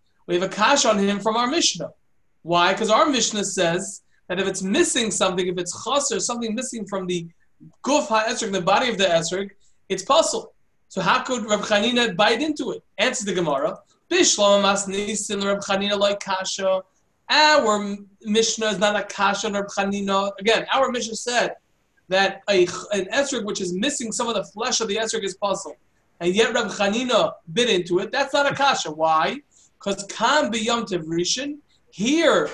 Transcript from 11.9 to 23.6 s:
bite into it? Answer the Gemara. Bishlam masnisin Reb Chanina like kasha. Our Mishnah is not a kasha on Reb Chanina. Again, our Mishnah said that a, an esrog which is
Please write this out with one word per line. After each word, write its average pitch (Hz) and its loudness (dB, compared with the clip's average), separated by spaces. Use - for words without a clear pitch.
bite 220 4
into 294 -4
it? - -10
Answer 220 0
the 196 -2
Gemara. 160 0
Bishlam 202 4
masnisin 202 -2
Reb 202 0
Chanina 202 -2
like 202 2
kasha. 190 -2
Our 214 4
Mishnah 220 0
is 196 -2
not 208 2
a 196 -2
kasha 202 -2
on 202 -4
Reb 202 -2
Chanina. 196 -2
Again, 196 2
our 254 2
Mishnah 226 -6
said 233 -2
that 190 0
a, 190 6
an 190 -2
esrog 262 -2
which 202 -6
is 180 -4